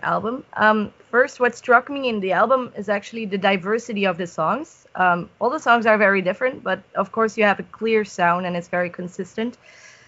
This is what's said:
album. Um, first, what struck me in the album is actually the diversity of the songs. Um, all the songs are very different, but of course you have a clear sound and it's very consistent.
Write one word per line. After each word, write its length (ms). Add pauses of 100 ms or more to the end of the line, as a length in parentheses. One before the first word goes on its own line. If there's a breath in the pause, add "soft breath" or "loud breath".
album. 400 (120)
Um, 360 (200)
first, 280
what 160
struck 360
me 180
in 120
the 120
album 420
is 140
actually 380
the 100
diversity 720
of 100
the 100
songs. 680
Um, 340 (100)
all 120
the 100
songs 240
are 140
very 240
different, 420
but 180 (120)
of 180
course 240
you 80
have 160
a 40
clear 420
sound 400
and 100
it's 120
very 200
consistent. 680 (500 loud breath)